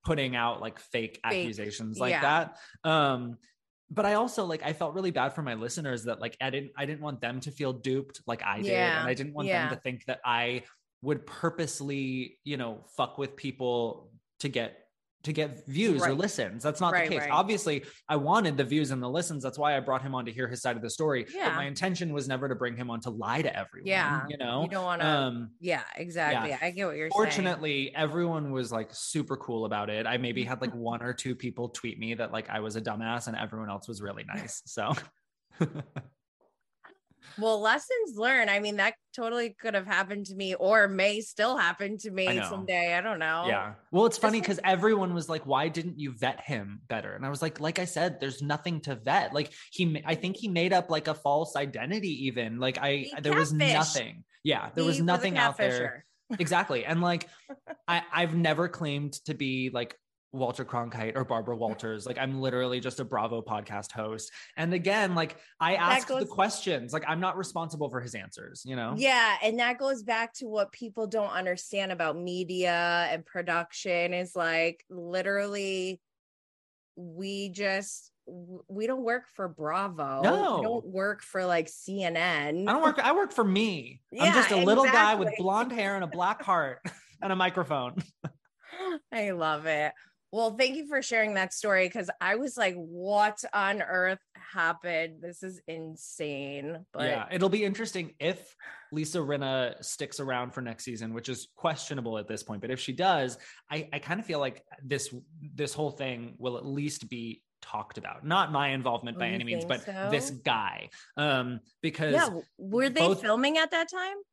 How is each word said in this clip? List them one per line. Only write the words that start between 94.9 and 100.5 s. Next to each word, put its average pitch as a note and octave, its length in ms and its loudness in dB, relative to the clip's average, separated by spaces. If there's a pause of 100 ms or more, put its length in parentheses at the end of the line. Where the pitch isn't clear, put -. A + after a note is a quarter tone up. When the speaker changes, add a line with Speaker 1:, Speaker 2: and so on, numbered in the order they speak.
Speaker 2:
This F3 220 -12
is F#3 240 -10
insane." D#3 1200 -8
But D3 120 -4
Speaker 1:
Yeah, D3+ 280 -2
it'll F#3 180 2
be G#3 140 2
interesting G3 560 -4
if F3 360 -4 (360)
Lisa D#3 280 -2
Rinna C3+ 640 0
sticks - 340 -8
around B2 320 -2